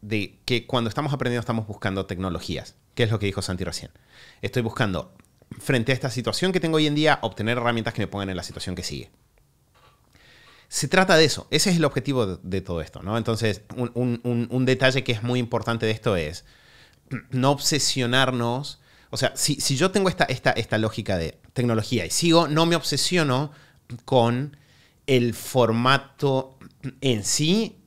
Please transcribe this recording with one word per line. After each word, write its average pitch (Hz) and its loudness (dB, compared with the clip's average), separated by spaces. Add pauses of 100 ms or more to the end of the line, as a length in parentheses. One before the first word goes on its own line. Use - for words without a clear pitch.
de 104 -4
que 120 0
cuando 117 0
estamos 143 -2
aprendiendo 127 -2
estamos 113 -4
buscando 98 -4
tecnologías, 87 -6 (200)
que 120 2
es 107 2
lo 110 0
que 104 -2
dijo 98 -2
Santi 92 -4
recién. - -10 (500)
Estoy 123 -2
buscando, 107 -2 (460)
frente 123 0
a 131 2
esta 131 -4
situación 120 -2
que 180 0
tengo 160 0
hoy 156 2
en 147 0
día, 151 4
obtener 113 -2
herramientas 117 -2
que - -4
me 98 -2
pongan 98 -6
en 92 -6
la 85 -8
situación - -8
que 92 -8
sigue. 67 -10 (1600)
Se - -2
trata 185 6
de 160 8
eso. - -2
Ese 165 4
es 175 6
el 160 4
objetivo 131 0
de, 90 -4
de 92 -2
todo 85 -4
esto, - -12
¿no? 104 -2
Entonces, 113 0 (120)
un, 123 -4
un, 120 -2
un, 120 0
un 127 2
detalle 131 2
que - -2
es 110 -4
muy 123 0
importante 117 -2
de 110 2
esto 107 0
es 82 -4 (840)
no 131 2
obsesionarnos. 127 0 (300)
O - -8
sea, - 0
si, - 0
si - 0
yo 175 4
tengo 190 2
esta, 170 0
esta, 131 0
esta 113 -2
lógica 107 -2
de 82 -4 (140)
tecnología 113 0
y 85 -6
sigo, 165 4
no 156 2
me 170 2
obsesiono 151 0 (540)
con 123 2 (500)
el 120 4
formato 131 0 (420)
en 120 0
sí 185 0